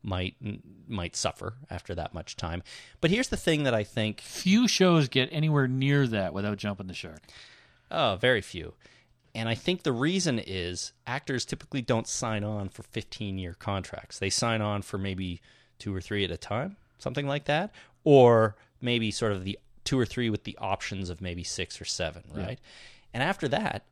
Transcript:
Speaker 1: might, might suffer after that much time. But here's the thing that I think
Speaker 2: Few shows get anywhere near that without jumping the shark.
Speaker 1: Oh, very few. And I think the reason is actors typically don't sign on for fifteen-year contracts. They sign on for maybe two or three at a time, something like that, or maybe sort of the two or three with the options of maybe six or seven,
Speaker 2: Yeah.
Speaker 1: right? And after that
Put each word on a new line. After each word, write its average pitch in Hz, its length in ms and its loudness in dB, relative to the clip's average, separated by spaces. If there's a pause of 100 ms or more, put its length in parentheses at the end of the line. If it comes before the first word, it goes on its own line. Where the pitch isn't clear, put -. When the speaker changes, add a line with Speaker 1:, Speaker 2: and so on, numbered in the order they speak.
Speaker 1:
might, 92 340 -2 (520)
might 87 280 -4
suffer 92 400 -4 (140)
after 90 240 -8
that 80 200 -6
much 82 240 -10
time. 85 260 -6 (380)
But 170 100 4
here's 240 160 2
the 202 100 -4
thing 151 260 2
that 123 120 4
I 107 80 2
think 107 380 -4
Speaker 2:
Few 220 460 4
shows 175 420 6
get 131 220 2
anywhere 151 360 2
near 135 400 4
that 95 260 0
without 101 240 -2
jumping 98 300 -6
the 90 80 -10
shark. - 260 -14 (720)
Speaker 1:
Oh, 113 280 2
very 123 220 4
few. - 320 -12 (640)
And 113 120 -4
I 113 60 0
think 180 300 -2
the 147 100 2
reason 151 460 0
is 90 520 -6 (140)
actors 127 400 -4
typically - 380 -6
don't 113 240 0
sign 110 360 -4
on 104 260 -4
for - 120 -16
fifteen-year 95 800 -8
contracts. - 580 -6
They 98 140 -2
sign 113 280 0
on 104 220 0
for - 160 -8
maybe 95 420 -4 (380)
two 101 160 -6
or 92 80 -4
three 101 220 -2
at 87 80 -2
a 85 60 -6
time, 147 400 -6 (200)
something 139 300 -4
like 139 180 -4
that, 160 260 0 (320)
or 120 520 10 (260)
maybe 117 300 0
sort 110 200 0
of 92 120 -4
the 98 160 -6 (240)
two 131 160 2
or 117 80 4
three 120 240 0
with 104 140 -2
the - 140 -10
options 95 520 -4
of 87 100 -10
maybe 87 220 -6
six - 360 -8
or 85 60 -12
seven, 82 380 -4 (120)
Speaker 2:
Yeah. 101 80 -6
Speaker 1:
right? 110 160 -8 (540)
And 120 80 -4
after 160 280 -2
that - 420 -2